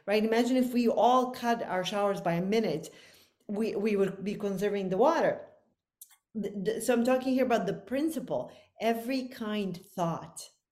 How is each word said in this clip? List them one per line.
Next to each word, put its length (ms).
right? 180
Imagine 320
if 160
we 160
all 440
cut 300
our 220
showers 360
by 140
a 80
minute, 480
we, 260
we 220
would 280
be 100
conserving 540
the 80
water." 440
Th-, 140
th-, 180
so 120
I'm 100
talking 300
here 100
about 220
the 80
principle. 800
Every 480
kind 500
thought 540